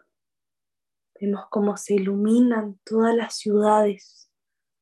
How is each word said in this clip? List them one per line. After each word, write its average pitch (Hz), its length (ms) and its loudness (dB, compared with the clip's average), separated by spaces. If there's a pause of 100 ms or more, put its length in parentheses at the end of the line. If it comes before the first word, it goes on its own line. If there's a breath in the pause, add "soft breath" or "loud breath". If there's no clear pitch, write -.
(1200)
Vemos 202 300 -4
cómo 202 280 -2
se - 180 -4
iluminan 208 880 0
todas 226 320 0
las 233 220 -4
ciudades, 208 920 0 (500)